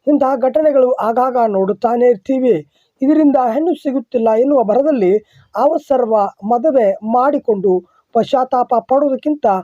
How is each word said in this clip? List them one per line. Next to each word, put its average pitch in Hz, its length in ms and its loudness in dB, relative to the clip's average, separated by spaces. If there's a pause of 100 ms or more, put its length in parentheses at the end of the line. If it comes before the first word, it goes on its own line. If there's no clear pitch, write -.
ಇಂತಹ 277 300 0
ಘಟನೆಗಳು 262 560 2
ಆಗಾಗ 247 440 -2 (100)
ನೋಡುತ್ತಾನೆ 208 600 0
ಇರ್ತೀವಿ. 247 600 0 (360)
ಇದರಿಂದ 294 340 2 (160)
ಹೆಣ್ಣು 311 220 -2
ಸಿಗುತ್ತಿಲ್ಲ 254 580 -2
ಎನ್ನುವ 254 320 2
ಭರದಲ್ಲಿ 214 540 0 (380)
ಅವಸರವ 247 720 0 (160)
ಮದುವೆ 240 480 0
ಮಾಡಿಕೊಂಡು 214 920 -2 (280)
ಪಶ್ಚಾತ್ತಾಪ 247 680 -2
ಪಡುವುದಕ್ಕಿಂತ 277 680 -2 (180)